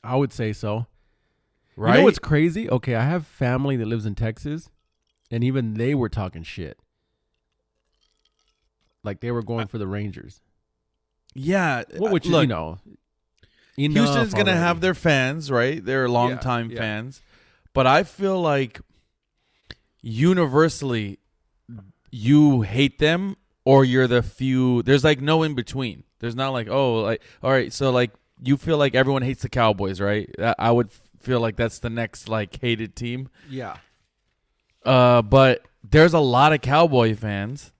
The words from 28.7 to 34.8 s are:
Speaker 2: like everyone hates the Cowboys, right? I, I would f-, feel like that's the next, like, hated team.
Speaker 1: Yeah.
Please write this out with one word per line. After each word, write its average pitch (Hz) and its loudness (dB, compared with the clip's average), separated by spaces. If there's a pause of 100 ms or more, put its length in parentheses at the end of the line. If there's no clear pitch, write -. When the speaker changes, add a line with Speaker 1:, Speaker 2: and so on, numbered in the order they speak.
Speaker 2:
like 139 2
everyone 131 2
hates 123 -6
the - -8
Cowboys, 101 -2
right? 101 -4
I, 113 0
I 113 0
would 120 2
f-, - -20 (180)
feel 127 -2
like 113 -4
that's 117 -4
the 120 -8
next, 117 -8
like, 110 -6
hated 113 -4
team. 123 -10 (200)
Speaker 1:
Yeah. 127 -12 (1040)